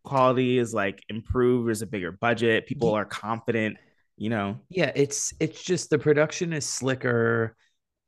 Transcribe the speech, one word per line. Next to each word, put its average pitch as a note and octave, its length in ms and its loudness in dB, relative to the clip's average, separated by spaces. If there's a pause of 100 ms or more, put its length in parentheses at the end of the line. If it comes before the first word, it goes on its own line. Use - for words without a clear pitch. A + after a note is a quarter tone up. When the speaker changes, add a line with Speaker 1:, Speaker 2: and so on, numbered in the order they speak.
Speaker 1:
quality B2+ 540 4
is, A#2 160 0
like, G2 340 -2
improved, B2 600 2
there's A2 140 0
a A2 60 -6
bigger F2+ 240 -4
budget, A2+ 560 2
people B2+ 220 0
Speaker 2:
Ye- G#2+ 60 2
Speaker 1:
are G#2 100 0
confident, A2 720 -4 (380)
you G#2 140 -6
know? G#2+ 300 -2 (100)
Speaker 2:
Yeah, F3 260 0
it's, - 440 -2
it's D#3 240 -4
just - 260 -4
the D#3 80 2
production D3+ 560 0
is C#3+ 160 -4
slicker, A#2 880 0 (500)